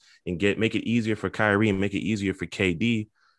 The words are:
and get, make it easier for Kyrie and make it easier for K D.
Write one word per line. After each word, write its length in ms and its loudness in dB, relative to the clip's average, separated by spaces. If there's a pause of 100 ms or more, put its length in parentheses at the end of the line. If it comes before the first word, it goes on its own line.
(260)
and 140 -4
get, 180 2
make 160 0
it 160 -2
easier 280 0
for 120 -4
Kyrie 400 2
and 120 2
make 120 -2
it 60 -2
easier 340 0
for 120 -10
K 280 0
D. 360 -2 (300)